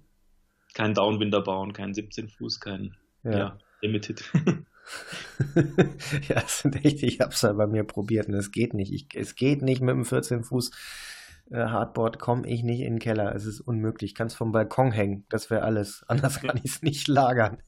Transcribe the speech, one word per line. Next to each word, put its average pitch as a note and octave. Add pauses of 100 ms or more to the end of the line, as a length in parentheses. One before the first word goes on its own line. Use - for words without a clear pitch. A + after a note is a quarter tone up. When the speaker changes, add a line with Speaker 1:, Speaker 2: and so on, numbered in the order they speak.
(760)
Speaker 1:
kein G#2+
Downwinder G#2
bauen, G2
kein G2+
siebzehn G#2+
Fuß, A#2
kein, G2 (280)
Speaker 2:
Ja. A2+
Speaker 1:
ja, G2+ (220)
Limited. G#2+
<laughs> - (720)
Speaker 2:
<laughs> -
Ja, A#2+
das -
sind C#3
echt, D3
ich -
hab's -
ja G#2+
bei G#2
mir G#2+
probiert G#2+
und G2+
es G2+
geht A#2
nicht. G2
Ich, F#2+
es G#2
geht C#3
nicht C3
mit B2+
dem C3
vierzehn B2+
Fuß, B2 (800)
äh, A#2
Hardboard, A2+
komm A#2+
ich A#2
nicht A#2+
in B2
den A2+
Keller. G#2+
Es G#2
ist G#2
unmöglich. A2
Ich -
kann's A2+
vom A2+
Balkon A2+
hängen, G2
das -
wär A2
alles. G#2+
<laughs> -
Anders C3+
kann B2+
ich's -
nicht D3
lagern. B2+